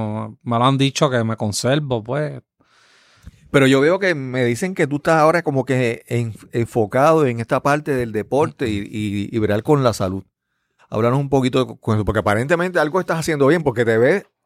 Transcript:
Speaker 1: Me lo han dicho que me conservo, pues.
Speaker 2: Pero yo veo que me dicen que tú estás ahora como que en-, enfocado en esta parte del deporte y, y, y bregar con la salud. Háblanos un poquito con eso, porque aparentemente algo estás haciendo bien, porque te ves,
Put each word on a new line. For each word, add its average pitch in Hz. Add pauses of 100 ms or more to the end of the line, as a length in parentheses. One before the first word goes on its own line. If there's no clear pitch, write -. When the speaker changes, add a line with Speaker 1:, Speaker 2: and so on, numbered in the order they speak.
(420)
Speaker 1:
Me 117
lo 120
han 135
dicho 139
que 120
me 113
conservo, 123
pues. 139 (1120)
Speaker 2:
Pero 135
yo 135
veo 165
que 185
me 131
dicen 120
que 175
tú 139
estás 160
ahora 160
como 135
que 127
en-, 117 (200)
enfocado 127
en 117
esta 127
parte 151
del 120
deporte 135
y, 104
y, 101
y 117
bregar 104
con 147
la 117
salud. 95 (640)
Háblanos 117
un 143
poquito 127
con 113
eso, 107
porque 107
aparentemente 165
algo 151
estás 175
haciendo 147
bien, 165
porque 120
te 113
ves, 147 (200)